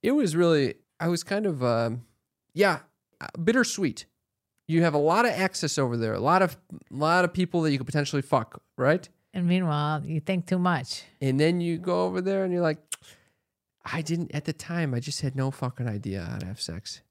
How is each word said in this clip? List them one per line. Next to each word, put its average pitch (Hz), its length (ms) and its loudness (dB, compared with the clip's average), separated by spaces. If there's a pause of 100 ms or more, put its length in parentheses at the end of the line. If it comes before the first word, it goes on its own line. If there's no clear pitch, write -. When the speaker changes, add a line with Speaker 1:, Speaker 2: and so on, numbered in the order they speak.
Speaker 1:
it 220 80 2
was 233 240 2
really, 160 400 4 (240)
I 165 100 -2
was 175 140 -2
kind 208 220 -4
of, 147 180 -2
um, 117 400 0 (500)
yeah, 180 260 2 (400)
uh, - 80 -12 (160)
bittersweet. 208 640 0 (640)
You 165 160 4
have 160 100 2
a 147 60 2
lot 175 260 4
of 233 60 2
access 180 480 -2
over 120 180 0
there, 113 160 0
a 95 60 -4
lot 165 240 4
of, 151 120 0 (360)
lot 170 340 2
of 175 80 -2
people 180 300 0
that 156 80 4
you 139 80 2
could 127 80 -6
potentially 143 340 0
fuck, - 400 -2 (160)
right? 147 320 2 (240)
Speaker 2:
And 180 140 0
meanwhile, 151 580 0
you 160 140 -4
think 180 260 -2
too 185 140 0
much. 175 440 -2 (160)
Speaker 1:
And 135 200 2
then 170 220 4
you 170 180 -2
go 180 260 0
over 185 160 -2
there 196 220 0
and 180 100 -2
you're 175 80 0
like, 156 160 0 (1080)
"I - 160 -4
didn't, 165 320 -4
at 147 120 -4
the 156 80 -4
time, 165 400 -4
I 120 60 0
just 143 220 -6
had 135 140 -2
no 135 160 0
fucking 123 360 -6
idea 98 360 -4
how 104 140 -8
to 101 80 -6
have 95 160 -8
sex. - 500 -10